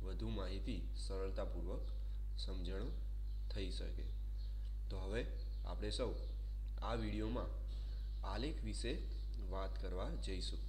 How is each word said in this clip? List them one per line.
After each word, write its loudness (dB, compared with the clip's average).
વધુ 0
માહિતી 2
સરળતાપૂર્વક 2
સમજણ 0
થઈ 2
શકે. 0
તો 0
હવે 2
આપણે 0
સૌ 2
આ 2
વીડિયોમાં 2
આલેખ 0
વિશે 0
વાત 0
કરવા 0
જઈશું. -2